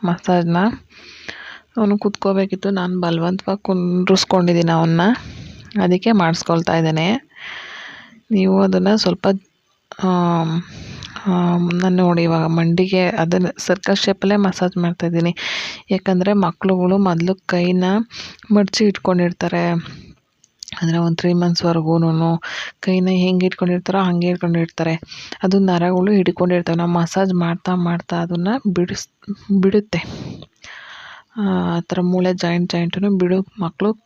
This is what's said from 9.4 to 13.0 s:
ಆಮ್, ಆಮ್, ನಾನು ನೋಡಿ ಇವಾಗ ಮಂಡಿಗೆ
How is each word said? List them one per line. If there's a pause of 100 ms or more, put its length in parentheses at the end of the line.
ಆಮ್, (760)
ಆಮ್, (140)
ನಾನು
ನೋಡಿ
ಇವಾಗ (120)
ಮಂಡಿಗೆ (200)